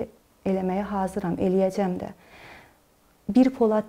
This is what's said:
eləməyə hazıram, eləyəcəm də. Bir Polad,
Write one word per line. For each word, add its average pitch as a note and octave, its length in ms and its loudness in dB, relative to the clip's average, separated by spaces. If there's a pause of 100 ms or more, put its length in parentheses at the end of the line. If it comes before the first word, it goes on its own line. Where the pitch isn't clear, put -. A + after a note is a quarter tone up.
(460)
eləməyə F#3+ 400 -2
hazıram, F#3+ 480 -4
eləyəcəm F#3+ 640 0
də. - 140 -10 (1160)
Bir B3 220 4
Polad, G#3+ 380 0